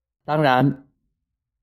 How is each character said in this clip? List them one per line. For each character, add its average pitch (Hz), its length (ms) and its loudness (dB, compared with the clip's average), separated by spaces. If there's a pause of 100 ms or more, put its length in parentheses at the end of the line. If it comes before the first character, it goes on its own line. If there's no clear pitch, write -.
(260)
当 156 160 -2
然， 139 420 0 (800)